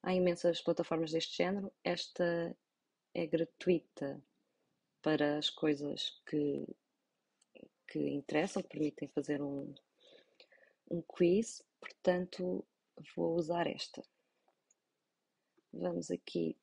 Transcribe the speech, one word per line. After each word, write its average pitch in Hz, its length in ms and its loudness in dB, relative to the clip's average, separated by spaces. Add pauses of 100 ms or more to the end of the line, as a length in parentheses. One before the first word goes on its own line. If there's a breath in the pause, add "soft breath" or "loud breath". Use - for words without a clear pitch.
Há 185 100 0
imensas 175 460 4
plataformas 165 540 0
deste - 240 -2
género. 190 340 0 (100)
Esta 170 720 -2 (600)
é 175 120 0
gratuita 160 960 0 (800)
para 147 360 4
as 151 120 0
coisas 143 800 -2
que, 143 400 0 (1200)
que - 120 -4
interessam, 147 640 0
que - 60 -10
permitem 147 400 -2
fazer 143 340 -2
um, 143 320 -6 (1160 soft breath)
um 170 120 -2
quiz, 185 600 2 (160)
portanto 180 840 -2 (500)
vou 170 200 2
usar 170 300 2
esta. - 380 -6 (1700)
Vamos 90 400 -4
aqui, - 520 -2